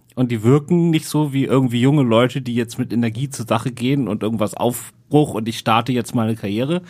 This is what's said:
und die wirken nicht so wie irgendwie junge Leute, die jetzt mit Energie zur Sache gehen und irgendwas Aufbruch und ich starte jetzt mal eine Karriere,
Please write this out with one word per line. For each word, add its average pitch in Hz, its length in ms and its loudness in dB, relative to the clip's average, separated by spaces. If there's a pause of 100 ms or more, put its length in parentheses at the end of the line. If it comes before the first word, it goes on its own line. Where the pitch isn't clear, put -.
(160)
und 127 160 -2
die 110 120 -2
wirken 151 460 4
nicht 160 180 0
so 151 240 0
wie 135 140 0
irgendwie 123 340 2
junge 139 240 4
Leute, 123 380 2
die 120 140 -6
jetzt 117 220 -4
mit 127 140 -4
Energie 117 380 -2
zur 117 160 -10
Sache 117 260 -2
gehen 120 380 -2
und 110 120 -4
irgendwas 104 320 -2
Aufbruch - 800 -2
und 110 140 -4
ich 113 120 -6
starte 117 340 0
jetzt 120 200 -4
mal 117 140 0
eine 113 80 -2
Karriere, 127 540 -4